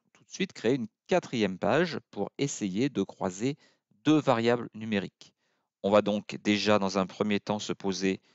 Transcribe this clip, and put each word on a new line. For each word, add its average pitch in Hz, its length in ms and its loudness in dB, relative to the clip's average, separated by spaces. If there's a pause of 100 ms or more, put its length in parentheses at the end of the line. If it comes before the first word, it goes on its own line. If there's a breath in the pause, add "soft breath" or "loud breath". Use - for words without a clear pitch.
(120)
tout - 120 -20
de - 60 -20
suite 190 220 -6
créer 120 220 0
une 117 140 -4 (180)
quatrième 110 520 0
page 147 420 0 (100)
pour 101 260 -6
essayer 120 540 -2
de 117 120 -2
croiser 95 540 -6 (480 soft breath)
deux 151 140 6
variables 117 560 2
numériques. 107 580 -4 (520)
On 98 60 0
va 104 120 6
donc 104 400 -4
déjà 104 380 4
dans 95 180 -2
un 92 80 2
premier 104 320 -2
temps 104 220 -4
se - 120 -4
poser 95 480 -2 (140)